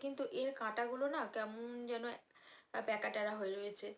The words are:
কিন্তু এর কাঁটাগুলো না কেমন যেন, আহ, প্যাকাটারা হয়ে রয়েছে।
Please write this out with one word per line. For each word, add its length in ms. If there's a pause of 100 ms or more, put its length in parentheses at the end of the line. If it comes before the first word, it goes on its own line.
কিন্তু 180 (180)
এর 120
কাঁটাগুলো 560
না 140 (120)
কেমন 520
যেন, 220
আহ, 800
প্যাকাটারা 500
হয়ে 200
রয়েছে। 400